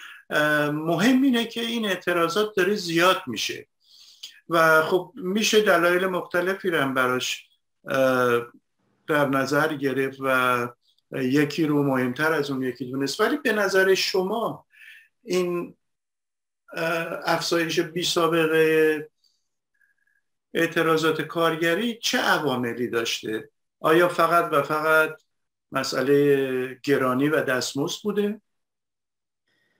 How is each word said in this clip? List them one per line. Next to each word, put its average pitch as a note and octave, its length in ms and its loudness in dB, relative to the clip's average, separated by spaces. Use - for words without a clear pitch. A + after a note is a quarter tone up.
اه، D3+ 400 0
مهم E3+ 520 2
اینه A#3+ 220 2
که - 160 -8
این A#3 260 -4
اعتراضات F3+ 680 -2
داره F#3+ 180 2
زیاد F3 520 2
می‌شه - 420 -8
و D#3+ 340 4
خب F3+ 320 -2
می‌شه G3+ 460 2
دلایل F3+ 460 4
مختلفی F3+ 640 -2
رو D#3+ 80 0
هم C3+ 160 0
براش، B2+ 540 -2
اه، B2+ 520 2
در D3 220 2
نظر C#3+ 460 0
گرفت C3+ 460 -2
و B2+ 480 0
یکی C#3+ 540 0
رو D3 160 2
مهمتر C3 500 0
از C#3+ 180 -2
اون C3 120 -4
یکی B2+ 280 -6
دونست. C3+ 300 -6
ولی A#3+ 160 2
به B3 160 -2
نظر F#3+ 420 2
شما F#3 720 -4
این، F3+ 540 -4
اه، E3 300 -2
افزایش E3 560 0
بی E3 220 -6
سابقه D#3+ 1080 2
اعتراضات D#3+ 680 0
کارگری E3+ 800 -2
چه - 160 -2
عواملی B2 680 -2
داشته؟ A2 640 -6
آیا E3 280 4
فقط E3 440 0
و C#3+ 100 2
فقط D#3 540 0
مسئلهٔ C3+ 1120 0
گرانی C3+ 460 2
و D3 140 2
دستمزد C3 600 -4
بوده؟ G#3 380 -4